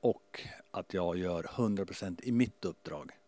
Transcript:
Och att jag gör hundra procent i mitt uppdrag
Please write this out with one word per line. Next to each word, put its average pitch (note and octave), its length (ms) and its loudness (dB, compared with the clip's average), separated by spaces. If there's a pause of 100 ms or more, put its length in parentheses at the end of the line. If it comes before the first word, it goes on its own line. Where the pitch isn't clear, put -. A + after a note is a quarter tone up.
Och - 380 2 (300)
att - 240 -6
jag F2 220 2
gör F2+ 260 0
hundra G#2 440 2
procent F2+ 360 -6
i B2 100 0
mitt A#2+ 320 2
uppdrag D#2+ 460 -6 (180)